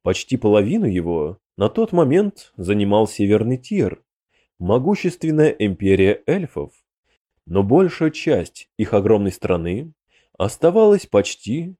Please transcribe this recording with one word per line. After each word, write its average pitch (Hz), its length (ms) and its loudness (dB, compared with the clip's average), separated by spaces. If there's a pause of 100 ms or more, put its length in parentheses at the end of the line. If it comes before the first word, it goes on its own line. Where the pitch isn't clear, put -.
Почти - 360 -4
половину 110 480 2
его 85 540 -4 (180)
на 101 120 0
тот 226 220 -2
момент 175 640 0
занимал 104 520 0
Северный 107 500 0
Тир, 135 460 -4 (540)
могущественная 151 920 0
империя 98 760 0
эльфов. 147 460 -4 (760)
Но 87 160 -2
большая 160 500 2
часть - 680 -4
их 107 160 -2
огромной 101 380 2
страны 92 600 -6 (440)
оставалась 202 680 2
почти 139 760 -4